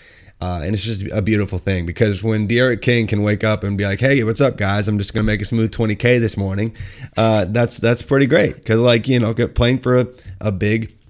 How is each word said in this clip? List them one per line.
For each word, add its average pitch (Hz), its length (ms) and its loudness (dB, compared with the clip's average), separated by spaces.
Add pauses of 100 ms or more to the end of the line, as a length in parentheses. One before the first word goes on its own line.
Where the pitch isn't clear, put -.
(420)
Uh, 90 220 -4
and 98 120 -2
it's 95 80 -4
just 107 180 -6 (120)
a 104 80 0
beautiful 101 360 0
thing, 90 280 -2
because 98 360 0
when 107 240 0
De'Aaron 117 360 0
King 117 260 2
can 104 160 0
wake 104 200 0
up 107 200 0
and 101 140 -2
be 101 80 -2
like, 98 160 -2
"Hey, 135 240 4
what's 113 160 -2
up, 131 160 2
guys? 101 320 0
I'm 104 80 0
just 101 160 -4
gonna 110 100 -2
make 107 180 0
a 101 40 -6
smooth 113 260 0
twenty 110 240 -2
K 120 240 2
this 113 160 -2
morning," 101 380 -2 (420)
uh, 110 300 2
that's, 113 320 -2
that's 117 240 0
pretty 139 240 2
great. 113 400 0
'Cause, 113 140 2
like, 120 280 4
you 127 100 2
know, 113 160 2
get, 107 220 -2
playing 123 240 2
for 127 180 2
a, 123 100 2 (340)
a 110 100 -2
big 104 420 -2 (160)